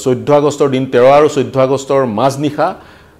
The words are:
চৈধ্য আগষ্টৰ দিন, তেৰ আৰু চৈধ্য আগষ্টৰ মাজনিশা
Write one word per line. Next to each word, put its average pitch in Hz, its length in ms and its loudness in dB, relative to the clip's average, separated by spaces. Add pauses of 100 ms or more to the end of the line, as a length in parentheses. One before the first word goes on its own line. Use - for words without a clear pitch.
চৈধ্য 127 300 0
আগষ্টৰ 147 360 0
দিন, 131 160 -2
তেৰ 127 200 2
আৰু 147 220 6
চৈধ্য 135 320 -2
আগষ্টৰ 135 460 0
মাজনিশা 139 680 -4 (440)